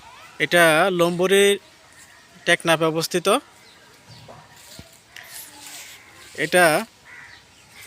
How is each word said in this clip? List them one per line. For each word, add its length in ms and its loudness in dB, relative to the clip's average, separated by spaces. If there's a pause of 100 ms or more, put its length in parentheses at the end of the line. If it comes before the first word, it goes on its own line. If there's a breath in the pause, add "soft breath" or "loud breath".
(400)
এটা 540 2
লম্বরের 640 2 (880)
টেকনাফে 400 0
অবস্থিত। 540 -2 (3000)
এটা 500 0 (1000)